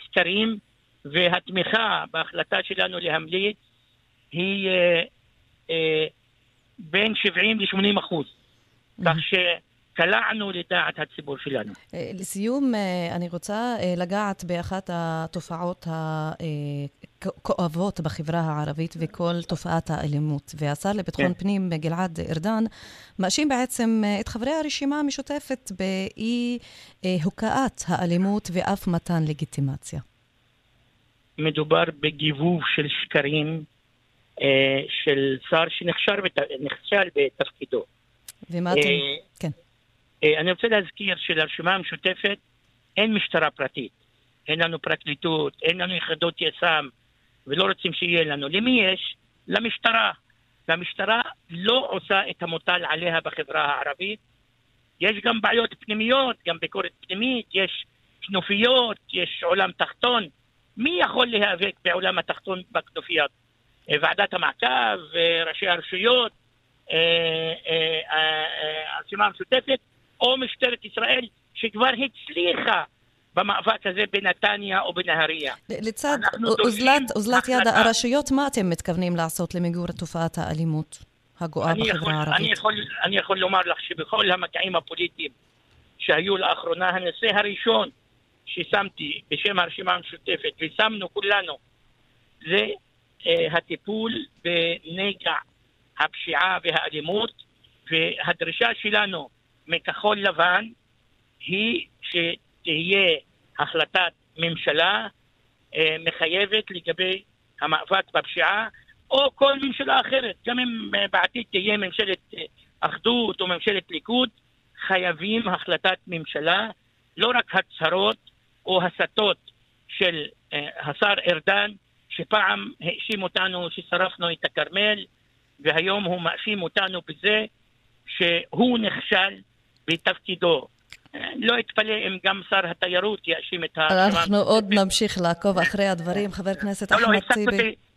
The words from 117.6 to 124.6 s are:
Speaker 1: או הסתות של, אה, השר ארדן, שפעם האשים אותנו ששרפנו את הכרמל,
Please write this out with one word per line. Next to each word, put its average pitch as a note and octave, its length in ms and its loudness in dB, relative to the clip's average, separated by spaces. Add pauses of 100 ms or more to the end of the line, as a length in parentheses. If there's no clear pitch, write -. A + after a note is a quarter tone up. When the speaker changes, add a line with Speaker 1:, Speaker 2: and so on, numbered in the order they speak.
Speaker 1:
או F3+ 180 4
הסתות F#3 540 0 (500)
של, E3+ 380 0 (280)
אה, D3 160 -4 (100)
השר G3+ 340 0 (180)
ארדן, G3 400 2 (380)
שפעם G3+ 600 0 (100)
האשים G3 420 -4
אותנו F#3 480 -2
ששרפנו F3 600 -2
את - 140 -4
הכרמל, F#3+ 600 0 (540)